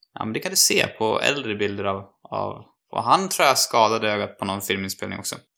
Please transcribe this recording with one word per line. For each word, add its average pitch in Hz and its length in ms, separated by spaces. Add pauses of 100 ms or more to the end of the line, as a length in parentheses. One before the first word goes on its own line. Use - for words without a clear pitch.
(140)
Ja, - 100
men 110 80
det 147 80
kan 185 100
du 190 60
se - 300
på - 340
äldre 123 340
bilder 101 300
av, 98 120 (340)
av, 104 340 (280)
och - 120
han 160 240
tror 160 200
jag 127 100
skadade 110 540
ögat 101 260
på 104 60
någon 98 180
filminspelning 98 560
också. - 180 (220)